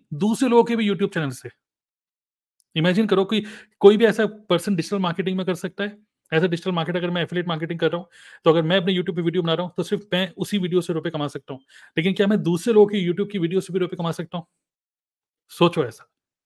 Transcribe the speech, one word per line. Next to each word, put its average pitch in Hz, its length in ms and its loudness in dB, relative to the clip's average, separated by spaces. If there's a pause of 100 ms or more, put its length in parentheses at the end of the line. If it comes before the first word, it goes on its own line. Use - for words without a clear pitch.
(180)
दूसरे 220 300 0
लोगों 233 160 6
के 233 120 -2
भी 214 140 0
YouTube 196 240 -2
चैनल 151 160 -2
से। - 180 -14 (1300)
इमेजिन 180 300 2
करो 196 180 2
कि 214 200 -2 (360)
कोई 208 160 8
भी 226 80 4
ऐसा 214 220 2
पर्सन 196 500 -2
डिजिटल 180 220 -4
मार्केटिंग 185 380 -2
में 185 100 -4
कर 185 80 -2
सकता 170 300 -8
है। 202 140 -10 (340)
ऐसा 160 140 2
डिजिटल 170 260 -4
मार्केट, 170 240 -2
अगर 175 140 -2
मैं 175 120 -2
एफिलिएट 175 260 -4
मार्केटिंग 165 300 -6
कर 165 100 2
रहा 170 100 -2
हूँ, 180 80 -12 (380)
तो 165 60 6
अगर 160 120 6
मैं 165 140 2
अपने 190 180 0
YouTube 175 220 -2
पे 175 60 -4
वीडियो 170 200 0
बना 165 120 0
रहा 175 120 -2
हूँ, 165 100 -12
तो 185 60 -4
सिर्फ 208 300 -4
मैं 180 240 -2
उसी 202 220 -4
वीडियो 180 220 0
से 170 120 -6
रुपए 160 180 -4
कमा 147 180 -4
सकता - 240 -12
हूँ। 131 80 -12 (360)
लेकिन 170 160 0
क्या 196 140 2
मैं 202 160 2
दूसरे 175 320 0
लोगों 208 120 10
की 196 240 -2
YouTube 202 220 -4
की 208 60 -6
वीडियो 170 220 0
से 175 120 -12
भी 185 60 -2
रुपए 180 180 -4
कमा 170 160 -4
सकता 170 260 -10
हूँ? 165 80 -12 (1000)
सोचो, 170 360 2
ऐसा - 260 -14 (360)